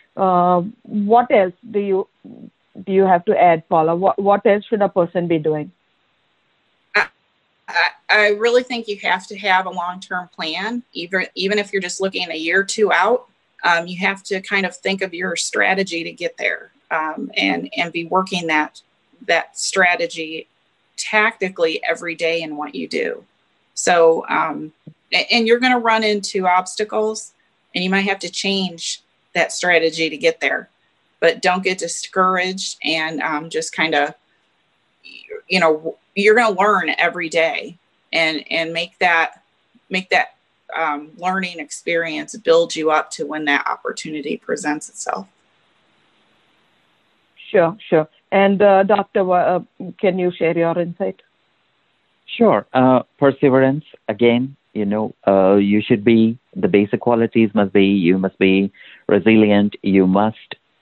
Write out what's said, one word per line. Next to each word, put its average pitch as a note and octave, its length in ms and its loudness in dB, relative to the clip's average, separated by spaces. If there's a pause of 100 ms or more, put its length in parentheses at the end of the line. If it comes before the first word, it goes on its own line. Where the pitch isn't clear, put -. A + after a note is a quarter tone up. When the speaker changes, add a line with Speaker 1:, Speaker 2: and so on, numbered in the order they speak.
(160)
Speaker 1:
Uh, F3+ 460 2 (200)
what G#3+ 480 2
else F#3+ 240 4 (160)
do G3+ 100 -2
you, G3 280 -2 (760)
do G3 80 -6
you F#3+ 120 4
have F3+ 200 4
to - 160 2
add, E3 280 4
Paula? E3 280 2
What, F#3+ 220 0
what G3+ 260 2
else G#3 220 2
should G3+ 160 -2
a G3 60 2
person F3 400 -2
be E3 100 2
doing? D#3 320 -4 (1200)
Speaker 2:
I, G#3 120 0 (640)
I, E3+ 200 0 (220)
I G#3 200 4
really A#3 340 2
think A#3 240 -10
you G3+ 100 -6
have F#3 300 -4
to G3+ 100 -14
have F#3 280 0
a F3 40 -10
long-term F3+ 640 -8
plan, F#3+ 480 -6 (100)
even, F3 420 -4
even G3 240 -2
if G3+ 140 -4
you're G3 100 -4
just F3+ 180 -8
looking F#3+ 300 -4
a D#3+ 60 -8
year E3+ 240 0
or G3 40 0
two G3 280 2
out. G3 360 2 (360)
Um, E3+ 220 0
you F3+ 120 -12
have G3 260 -4
to F#3+ 160 -6
kind F#3+ 260 -2
of F3 100 -8
think G3 260 -4
of F3+ 120 -6
your F3 220 -6
strategy F#3+ 680 -2
to F3 80 -12
get - 240 -8
there, - 340 -6 (200)
um, D#3+ 460 -6
and, - 400 -4
and E3+ 160 -6
be E3+ 120 -8
working F3+ 440 -4
that, D3+ 340 -2 (440)
that - 300 -2
strategy E3+ 880 -4 (500)
tactically F#3+ 920 -2
every E3 260 -6
day E3 280 -4
in D3+ 140 -10
what D3 180 -10
you - 140 -10
do. - 360 -6 (500)
So, E3 540 2
um, D#3 440 -4 (400)
a-, F3+ 200 -2
and A#3 140 2
you're A#3 140 4
gonna B3+ 180 2
run A3 260 0
into G3+ 420 -2
obstacles, G#3+ 840 -2 (420)
and F3+ 80 -4
you F#3 80 -2
might G3 120 0
have G3 160 -2
to F3+ 100 -10
change F#3 720 -6 (340)
that E3+ 180 -2
strategy E3 580 0
to D3+ 60 -12
get E3 240 0
there. C3+ 280 -4 (520)
But E3 200 2
don't F#3 240 0
get F#3+ 140 -4
discouraged F#3 1080 -4
and, D#3+ 380 -4
um, D#3 260 -6
just D#3+ 260 -8
kinda, D#3 400 0 (1300)
you F#3 100 0
know, D#3+ 380 0 (180)
you're G#3 200 4
gonna A3+ 200 2
learn F#3 440 2
every E3+ 320 -2
day E3 480 -2 (340)
and, D#3+ 380 -2
and E3 240 -4
make E3+ 240 -8
that, E3+ 440 0 (460)
make F#3 220 -6
that, - 240 0 (420)
um, D3+ 420 -6
learning F3+ 420 -6
experience D#3 760 -8
build E3 400 2
you D#3 140 -2
up D#3 220 0
to D#3+ 120 -8
when D3+ 220 -8
that C#3+ 200 0
opportunity D#3 720 -8
presents D3+ 520 -6
itself. - 380 -10 (2250)
Speaker 1:
Sure, E3+ 260 2 (120)
sure. D#3 200 2 (220)
And, G3 300 4
uh, G3 220 6
Doctor, G3 420 0
wha-, F3+ 120 2
uh, F3 240 2 (380)
can F#3 200 0
you F3+ 120 0
share E3+ 260 0
your E3 220 0
insight? F3 440 -6 (1040)
Speaker 3:
Sure. D3+ 480 2
Uh, B2+ 280 4 (160)
perseverance, C3+ 640 4 (240)
again, A#2+ 480 2 (160)
you G#2 120 -2
know, G#2+ 300 -2 (120)
uh, G2 280 6
you G2+ 260 4
should G#2 240 0
be, A2+ 320 4 (180)
the F#2 140 -8
basic G2+ 320 2
qualities A2+ 540 2
must G2+ 180 0
be, G2 140 6
you F#2+ 320 4
must F#2+ 200 -4
be G2 340 2 (340)
resilient, G#2 760 4
you F#2+ 240 4
must G2+ 500 0 (260)